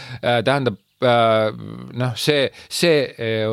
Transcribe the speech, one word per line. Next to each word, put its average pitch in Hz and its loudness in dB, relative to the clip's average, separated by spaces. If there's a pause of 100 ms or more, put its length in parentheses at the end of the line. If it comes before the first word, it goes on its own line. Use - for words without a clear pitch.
(200)
Äh, 120 0
tähendab, 131 0 (200)
äh, 113 4 (440)
noh, 123 -4
see, 143 0 (160)
see, 151 2
äh, 110 -2